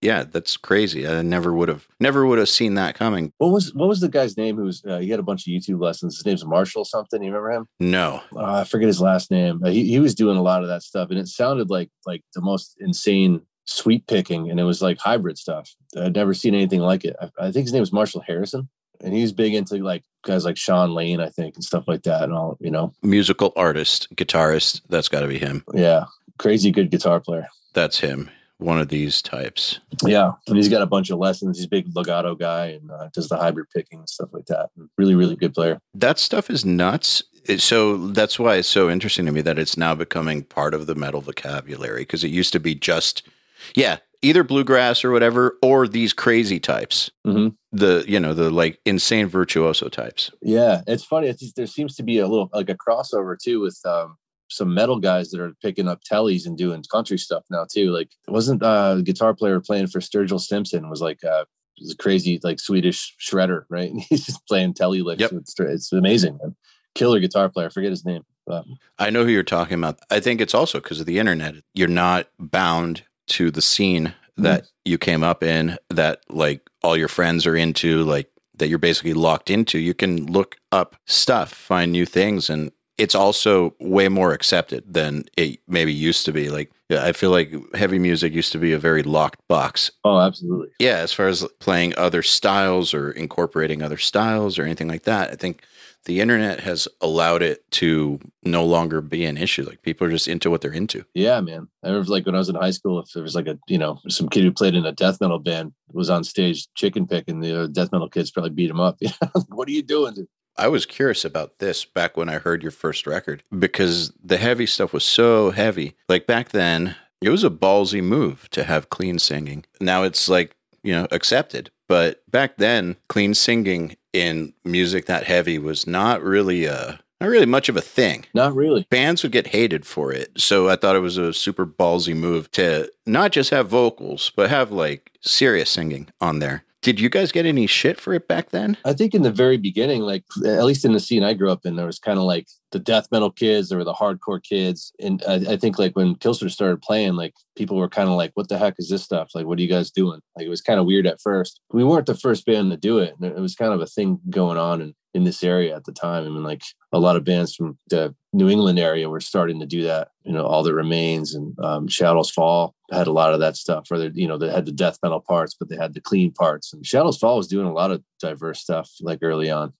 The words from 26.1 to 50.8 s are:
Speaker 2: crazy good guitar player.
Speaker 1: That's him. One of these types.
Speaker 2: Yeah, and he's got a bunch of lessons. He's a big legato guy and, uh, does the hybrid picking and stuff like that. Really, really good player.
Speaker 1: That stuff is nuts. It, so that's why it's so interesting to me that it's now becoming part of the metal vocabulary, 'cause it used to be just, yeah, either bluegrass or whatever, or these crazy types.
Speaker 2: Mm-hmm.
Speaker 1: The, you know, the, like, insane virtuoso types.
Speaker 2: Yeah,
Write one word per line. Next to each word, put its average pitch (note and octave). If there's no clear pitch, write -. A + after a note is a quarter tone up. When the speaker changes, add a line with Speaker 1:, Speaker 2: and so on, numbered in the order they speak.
Speaker 2:
crazy G#2+
good F#2
guitar F2
player. E2
Speaker 1:
That's E2+
him. C#2+
One E2
of D2+
these D2
types. -
Speaker 2:
Yeah, G2
and A2
he's G2+
got G#2+
a G2
bunch F#2+
of F2+
lessons. F#2
He's F2+
a E2
big F2+
legato F2
guy E2+
and, D2+
uh, D#2
does E2
the E2
hybrid D#2+
picking E2
and D#2+
stuff -
like -
that. D#2+
Really, G2
really F2+
good E2+
player. E2
Speaker 1:
That B2
stuff -
is D3+
nuts. F#2
It, G2
so G#2+
that's G2+
why A#2
it's F#2
so F#2
interesting F#2
to D2+
me D2+
that D#2
it's D#2
now E2
becoming D#2
part D2+
of D#2
the D#2
metal D2
vocabulary, C#2
'cause D#2+
it E2
used F2
to F2
be D#2+
just, -
yeah, A2
either F3
bluegrass B2+
or B2+
whatever, A#2+
or C3
these A2+
crazy A2+
types. -
Speaker 2:
Mm-hmm. G#2+
Speaker 1:
The, F#2
you G2+
know, D#2
the, D#2+
like, E2
insane G#2
virtuoso E2
types. -
Speaker 2:
Yeah, A2